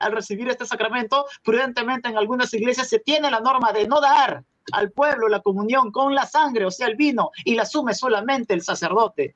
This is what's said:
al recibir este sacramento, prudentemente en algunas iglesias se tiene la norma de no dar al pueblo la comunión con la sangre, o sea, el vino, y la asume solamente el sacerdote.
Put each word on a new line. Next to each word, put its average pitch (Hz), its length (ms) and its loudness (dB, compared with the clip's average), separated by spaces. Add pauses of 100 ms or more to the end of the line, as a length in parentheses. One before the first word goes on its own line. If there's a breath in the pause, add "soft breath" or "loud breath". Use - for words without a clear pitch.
al 214 120 -2
recibir 214 360 -6
este 240 180 -4
sacramento, 226 600 -2 (180 loud breath)
prudentemente 247 640 0
en 220 80 -4
algunas 233 380 0
iglesias 247 340 -2
se 226 100 2
tiene 294 320 0
la 226 100 0
norma 254 320 2
de 208 140 2
no 285 140 2
dar 269 440 4 (280)
al 202 180 -2
pueblo 254 380 2
la 202 120 2
comunión 208 520 0
con 277 220 0
la 262 120 0
sangre, 269 380 2
o 185 60 0
sea, 240 180 -4
el 220 80 -4
vino, 247 340 2 (140 loud breath)
y 240 100 2
la 226 80 2
asume 240 320 -2
solamente 226 600 0
el 170 80 -2
sacerdote. 180 720 -2